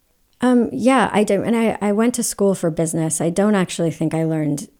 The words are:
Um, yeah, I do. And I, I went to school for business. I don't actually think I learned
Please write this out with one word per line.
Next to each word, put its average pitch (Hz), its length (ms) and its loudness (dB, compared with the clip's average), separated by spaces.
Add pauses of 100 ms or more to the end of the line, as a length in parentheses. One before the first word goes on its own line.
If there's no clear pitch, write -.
(400)
Um, 247 320 2
yeah, 240 400 2
I 208 100 2
do. 196 200 0
And 233 140 0
I, 226 240 0
I 208 120 0
went 226 240 0
to 240 80 -4
school 196 320 0
for 180 120 -2
business. 160 520 -2
I 165 100 0
don't 196 240 2
actually 170 380 0
think 156 200 -2
I 160 120 0
learned 151 440 -2 (120)